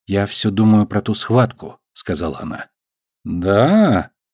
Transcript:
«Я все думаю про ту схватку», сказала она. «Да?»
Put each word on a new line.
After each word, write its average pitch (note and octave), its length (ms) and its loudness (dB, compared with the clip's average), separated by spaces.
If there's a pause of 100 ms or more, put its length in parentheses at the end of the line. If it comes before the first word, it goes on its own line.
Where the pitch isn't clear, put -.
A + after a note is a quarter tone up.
«Я G2 180 -2
все - 240 -4
думаю G#2+ 380 4
про G#2 140 -4
ту A2 120 -4
схватку», - 640 -2 (140)
сказала D#2 460 -8
она. - 300 -12 (540)
«Да?» G#2+ 880 2 (240)